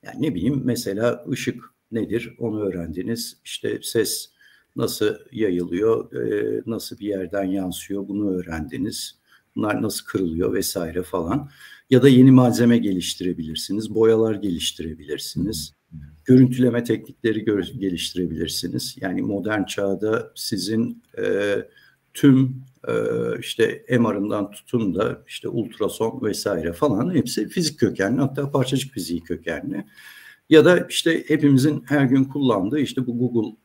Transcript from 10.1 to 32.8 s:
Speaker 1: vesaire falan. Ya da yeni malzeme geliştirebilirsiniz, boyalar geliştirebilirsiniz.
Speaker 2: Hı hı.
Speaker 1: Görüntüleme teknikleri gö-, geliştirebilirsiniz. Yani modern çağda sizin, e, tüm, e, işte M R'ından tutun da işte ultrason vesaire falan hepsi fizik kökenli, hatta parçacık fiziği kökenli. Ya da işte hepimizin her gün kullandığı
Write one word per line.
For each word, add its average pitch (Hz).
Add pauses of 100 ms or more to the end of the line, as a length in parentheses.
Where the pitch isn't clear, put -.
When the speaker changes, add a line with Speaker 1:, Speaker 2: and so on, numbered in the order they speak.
Speaker 1:
vesaire 90
falan. 92 (400)
Ya 123
da 139
yeni 127
malzeme 120
geliştirebilirsiniz, 92
boyalar 110
geliştirebilirsiniz. 80 (180)
Speaker 2:
Hı 80
hı. 76 (240)
Speaker 1:
Görüntüleme 123
teknikleri 110
gö-, 104
geliştirebilirsiniz. 85
Yani 95
modern 101
çağda 101
sizin, 110 (160)
e, 101 (580)
tüm, 131 (240)
e, - (480)
işte -
M 117
R'ından 101
tutun 107
da 110
işte -
ultrason 113
vesaire 95
falan 147
hepsi 208
fizik 160
kökenli, 101
hatta 139
parçacık 131
fiziği 85
kökenli. - (640)
Ya 156
da 180
işte -
hepimizin 147
her 147
gün 135
kullandığı 131